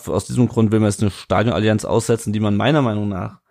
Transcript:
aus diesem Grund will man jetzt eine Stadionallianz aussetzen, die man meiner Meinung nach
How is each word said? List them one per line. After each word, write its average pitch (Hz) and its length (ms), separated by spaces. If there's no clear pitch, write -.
aus - 200
diesem 123 220
Grund 110 240
will 110 80
man 104 100
jetzt - 100
eine 107 120
Stadionallianz 107 720
aussetzen, 113 480
die 107 80
man 104 160
meiner 135 260
Meinung 104 260
nach 101 300